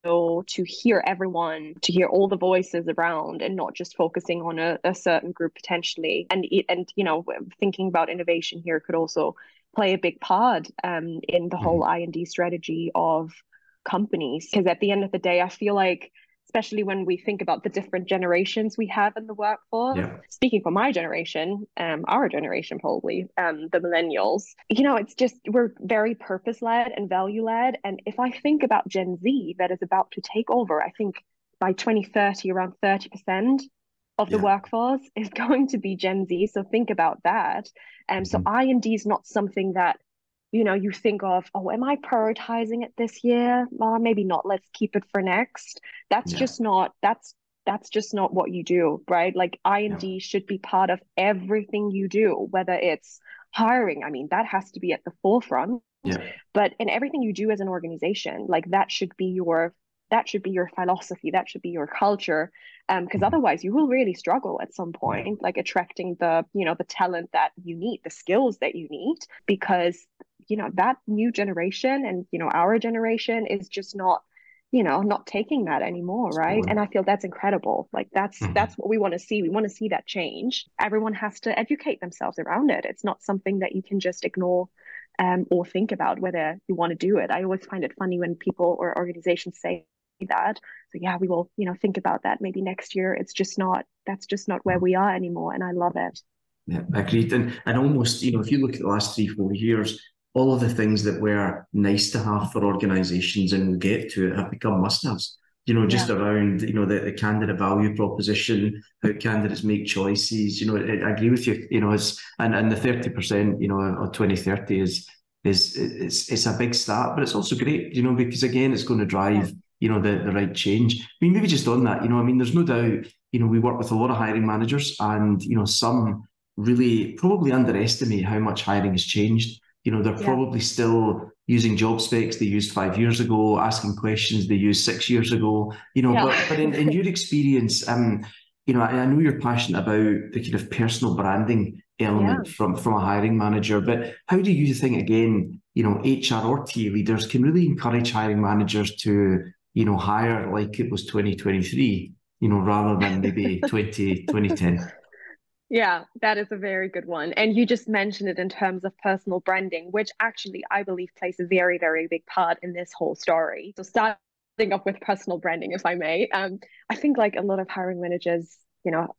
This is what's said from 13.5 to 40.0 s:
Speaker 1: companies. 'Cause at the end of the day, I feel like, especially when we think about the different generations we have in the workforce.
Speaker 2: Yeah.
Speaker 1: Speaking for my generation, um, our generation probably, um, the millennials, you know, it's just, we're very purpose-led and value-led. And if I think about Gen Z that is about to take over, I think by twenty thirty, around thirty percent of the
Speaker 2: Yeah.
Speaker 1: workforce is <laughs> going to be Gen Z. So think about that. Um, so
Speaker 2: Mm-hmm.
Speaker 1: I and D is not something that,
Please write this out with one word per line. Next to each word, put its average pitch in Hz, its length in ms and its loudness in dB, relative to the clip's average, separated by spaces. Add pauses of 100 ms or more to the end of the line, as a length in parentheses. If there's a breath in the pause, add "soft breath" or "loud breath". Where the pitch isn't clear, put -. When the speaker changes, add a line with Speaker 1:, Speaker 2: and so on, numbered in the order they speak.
Speaker 1:
companies. 160 680 -2
'Cause 196 120 2
at 170 140 2
the 202 120 2
end 202 120 2
of 196 80 -4
the 185 80 -2
day, 175 220 2
I 180 80 -2
feel 202 260 -2
like, 185 340 0 (360 soft breath)
especially 214 360 -4
when 190 220 -2
we 180 140 0
think 202 240 -6
about 175 220 -2
the 208 60 -2
different 185 380 -6
generations 190 680 0
we 220 100 -2
have 208 300 0
in 220 100 -12
the 220 60 -12
workforce. 220 640 -2
Speaker 2:
Yeah. - 180 -6 (140)
Speaker 1:
Speaking 233 320 0
for 165 100 0
my 226 220 2
generation, 170 840 -4
um, 160 320 -4
our 226 220 4
generation 151 500 -4
probably, - 480 -2 (100)
um, 160 300 -2
the 175 140 0
millennials, 165 600 0 (260 soft breath)
you 220 140 4
know, 277 120 4
it's 214 180 -2
just, - 220 0 (140)
we're 233 320 2
very 220 340 0
purpose-led 233 800 -2
and 202 140 -6
value-led. 226 760 -2
And 196 220 -6
if 214 120 -6
I 247 140 0
think 294 320 2
about - 240 2
Gen 185 300 -2
Z 190 420 -2
that 180 120 0
is 180 100 -4
about 190 300 0
to 202 100 -10
take - 280 -4
over, 190 320 0
I 175 100 -4
think 202 300 -6 (380)
by 185 140 2
twenty 208 300 0
thirty, 202 460 0
around 185 320 -2
thirty 196 280 0
percent 220 540 0 (540)
of 208 120 0
the 214 80 0
Speaker 2:
Yeah. 196 60 2
Speaker 1:
workforce 226 580 0 (160)
is 214 120 -6
<laughs> - 60 -18
going 254 320 2
to 254 100 -2
be 196 200 -4
Gen 190 300 -2
Z. 185 200 0
So 196 160 -4
think 226 280 0
about 170 320 0
that. 190 440 -2 (400 loud breath)
Um, 190 160 -2
so 190 160 -4
Speaker 2:
Mm-hmm. 202 160 0
Speaker 1:
I 254 80 4
and 254 180 4
D 220 120 0
is 208 120 -4
not - 220 -2
something 196 460 -2
that, 175 260 0 (540)